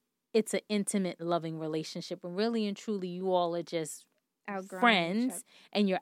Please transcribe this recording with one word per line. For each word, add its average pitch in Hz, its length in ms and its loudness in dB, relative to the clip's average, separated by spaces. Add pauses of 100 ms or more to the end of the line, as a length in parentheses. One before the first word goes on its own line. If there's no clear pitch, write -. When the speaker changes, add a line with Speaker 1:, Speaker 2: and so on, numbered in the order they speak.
(320)
Speaker 1:
it's 220 220 2
an 196 60 2 (100)
intimate, 202 500 0
loving 165 380 0
relationship. 160 640 -4
And 175 100 -10
really 220 320 0
and 202 100 -2
truly, 196 320 -4
you 180 240 -2
all 175 240 2
are 175 60 -2
just 160 440 -6 (420)
Speaker 2:
Outgrowing 196 160 -6 (120)
each 185 40 -8
Speaker 1:
friends, 220 540 4
Speaker 2:
other. - 80 -10 (300)
Speaker 1:
and 208 160 4
you're 185 140 2